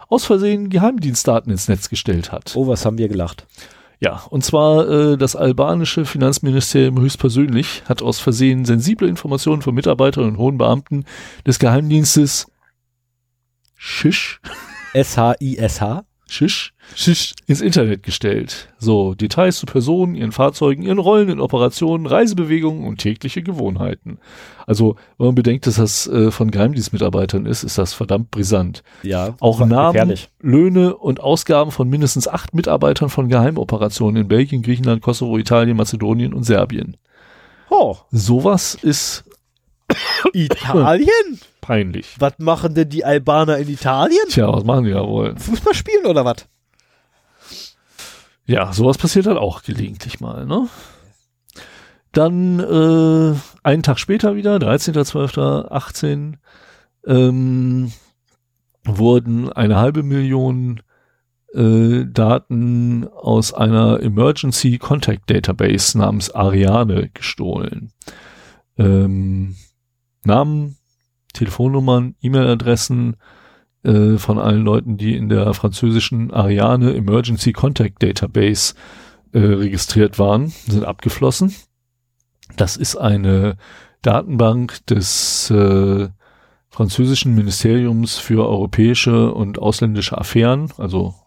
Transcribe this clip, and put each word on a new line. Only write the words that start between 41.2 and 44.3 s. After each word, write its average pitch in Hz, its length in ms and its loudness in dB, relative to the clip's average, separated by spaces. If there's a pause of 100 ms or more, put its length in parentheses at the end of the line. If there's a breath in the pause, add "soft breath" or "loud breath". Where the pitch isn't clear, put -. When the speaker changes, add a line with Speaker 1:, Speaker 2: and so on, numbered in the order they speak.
Speaker 1:
Peinlich. 95 580 -4
Speaker 2:
Was 139 200 0
machen 160 360 -2
denn 160 140 0
die 151 160 -6
Albaner 147 540 2
in 147 100 -6
Italien? 143 600 0
Speaker 1:
Tja, 110 240 2